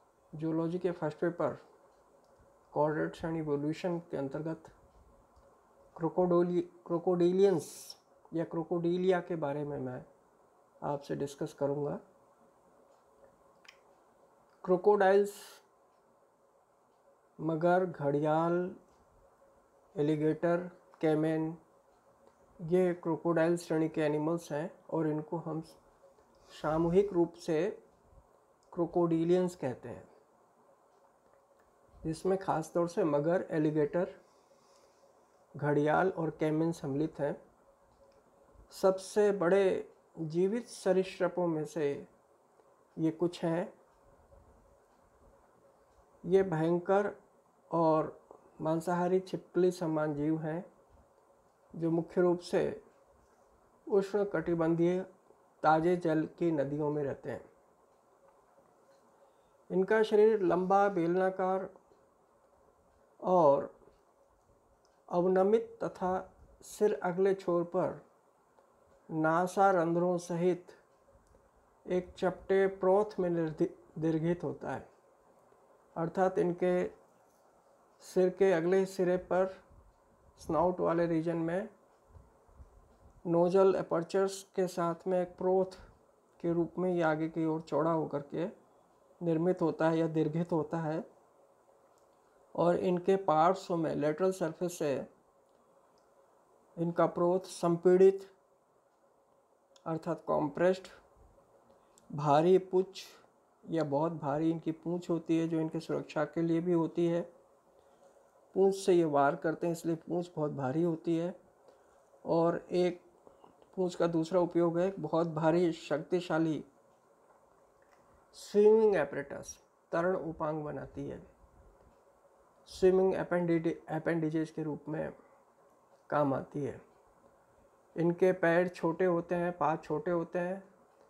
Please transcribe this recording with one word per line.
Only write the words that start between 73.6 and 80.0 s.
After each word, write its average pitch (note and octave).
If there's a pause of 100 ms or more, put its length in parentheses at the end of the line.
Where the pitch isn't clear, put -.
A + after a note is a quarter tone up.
दीर्घित D#3+
होता C3+
है, - (1080)
अर्थात F#3
इनके F3+ (920)
सिर F#3
के F#3+
अगले F3+
सिरे F3+
पर F#3 (760)